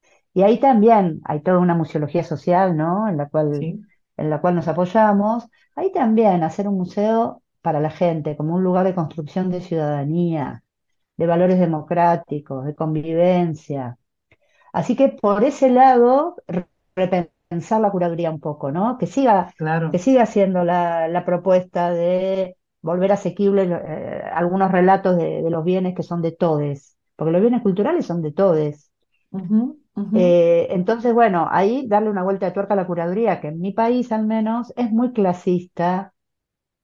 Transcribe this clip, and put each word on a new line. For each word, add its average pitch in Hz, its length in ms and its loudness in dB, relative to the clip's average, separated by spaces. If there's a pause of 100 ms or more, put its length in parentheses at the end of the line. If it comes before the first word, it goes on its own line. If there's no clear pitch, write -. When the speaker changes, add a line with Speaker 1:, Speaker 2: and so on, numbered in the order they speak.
(340)
Speaker 1:
Y 185 100 2
ahí 233 160 4
también 220 680 4
hay 151 180 -6
toda 185 160 2
una 175 160 2
museología 160 480 -2
social, 175 540 0
¿no? 175 320 -2
En 165 80 -2
la 143 120 -6
cual, 156 200 0 (100)
Speaker 2:
Sí. 175 260 -8 (320)
Speaker 1:
en 151 120 -4
la 151 120 -4
cual 180 140 0
nos 165 140 -2
apoyamos. 208 800 0 (260)
Ahí 370 180 -4
también 220 500 2
hacer 190 240 -4
un 202 100 -2
museo 214 680 -2 (180)
para 156 200 -2
la 151 100 -2
gente, 156 460 -2
como 156 180 -4
un 185 80 0
lugar 185 220 0
de 190 100 0
construcción 175 560 -6
de 180 100 -6
ciudadanía, 151 1000 -4 (540)
de 165 100 0
valores 180 320 2
democráticos, 165 1080 -2
de 151 100 -8
convivencia. 160 1200 -2 (760)
Así 202 220 -2
que 269 140 4
por 202 340 0
ese 277 260 2
lado, 254 680 4 (120)
re-, 175 200 -6 (280)
repensar 180 840 -2
la 202 100 2
curaduría 170 400 -2
un 156 80 -10
poco, 143 320 -6
¿no? 214 260 -2
Que 165 100 -4
siga, 214 480 0
Speaker 2:
Claro. 160 360 -2
Speaker 1:
que 180 80 0
siga 254 260 4
siendo 190 380 0
la, 170 440 0
la 175 180 -2
propuesta 180 680 0
de 185 680 -2 (240)
volver 180 300 0
asequible, 196 600 2
eh, - 520 -8 (100)
algunos 180 380 0
relatos 185 460 4
de, 156 260 -2
de 165 60 -2
los 165 140 -2
bienes 185 320 -2
que 165 80 -8
son 175 180 -6
de 160 100 -2
todes, 147 680 -4 (180)
porque 160 160 -2
los 175 100 2
bienes 240 200 2
culturales 208 440 0
son 170 160 -6
de 151 100 -6
todes. 156 600 0 (400)
Speaker 2:
Ujú, 190 280 -2 (360)
ujú. 196 240 -2
Speaker 1:
Eh, 170 520 4
entonces, 226 420 0
bueno, 196 380 4
ahí 226 360 0
darle 214 220 0
una 196 140 -2
vuelta 196 220 -2
de 175 80 -2
tuerca 202 200 -2
a 202 40 2
la 175 100 -2
curaduría, 175 540 -2
que 147 80 -10
en 165 100 -10
mi 190 140 -6
país 240 380 0
al 220 140 -2
menos 220 520 -4
es 240 140 -2
muy 247 220 0
clasista, 180 1000 -2 (720)